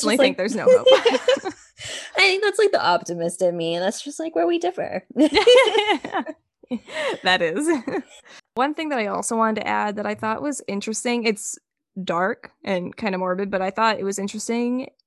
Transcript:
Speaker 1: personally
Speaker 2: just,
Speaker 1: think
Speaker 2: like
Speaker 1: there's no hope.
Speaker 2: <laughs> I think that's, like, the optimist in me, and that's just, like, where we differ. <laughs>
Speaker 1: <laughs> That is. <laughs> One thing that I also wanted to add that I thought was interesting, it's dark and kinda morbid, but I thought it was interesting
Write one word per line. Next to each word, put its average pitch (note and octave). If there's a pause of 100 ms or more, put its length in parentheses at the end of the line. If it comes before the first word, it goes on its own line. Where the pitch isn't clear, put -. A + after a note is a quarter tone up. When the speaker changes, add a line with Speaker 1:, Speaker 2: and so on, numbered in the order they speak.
Speaker 1:
personally G#3+
Speaker 2:
just, C#4
Speaker 1:
think C4+
Speaker 2:
like -
Speaker 1:
there's G3
no F#3+
hope. B4+
Speaker 2:
<laughs> - (640)
I F4+
think G4
that's, G4+
like, G4+
the -
optimist F3
in F3
me, E3
and F3
that's G#3
just, C#4+
like, E4
where E4+
we E4+
differ. F4 (120)
<laughs> -
Speaker 1:
<laughs> G4 (880)
That F#3
is. G3 (460)
<laughs> -
One C#4
thing D#4
that C#4
I G#3+
also G3+
wanted A3
to -
add G#3
that G#3
I G#3
thought A3
was -
interesting, A3
it's - (440)
dark F#3 (120)
and F3+
kinda G3
morbid, F#3
but F#3+
I F#3
thought A3
it -
was G3
interesting A#3+ (180)